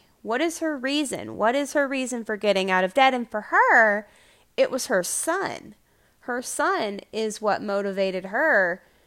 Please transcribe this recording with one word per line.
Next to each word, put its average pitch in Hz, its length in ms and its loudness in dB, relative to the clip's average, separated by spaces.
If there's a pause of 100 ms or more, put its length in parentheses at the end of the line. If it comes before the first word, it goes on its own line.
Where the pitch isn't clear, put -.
(220)
What 226 180 -2
is 330 200 -2
her 311 180 -4
reason? 247 580 -4
What 233 200 0
is 285 180 -2
her 285 160 0
reason 254 340 -4
for 214 140 -6
getting 190 340 0
out 185 140 4
of 185 80 -4
debt? 262 200 4
And 240 160 -6
for 214 120 -6
her, 233 640 4 (480)
it - 160 2
was 254 160 -4
her 190 160 2
son. - 720 -4 (460)
Her 247 200 -6
son 285 600 -2 (100)
is 214 300 -4
what 202 200 2
motivated 196 640 -2
her 202 540 2 (240)